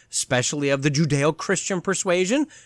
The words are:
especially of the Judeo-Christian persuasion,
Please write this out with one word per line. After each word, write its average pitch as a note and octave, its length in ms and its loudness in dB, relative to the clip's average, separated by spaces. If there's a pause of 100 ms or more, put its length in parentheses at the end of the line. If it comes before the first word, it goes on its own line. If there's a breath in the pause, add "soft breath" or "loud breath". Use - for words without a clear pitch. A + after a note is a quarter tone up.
(100)
especially C#3 600 -2
of C#3 100 0
the D3 100 2
Judeo-Christian D#3 920 0
persuasion, F#3 640 0 (200 soft breath)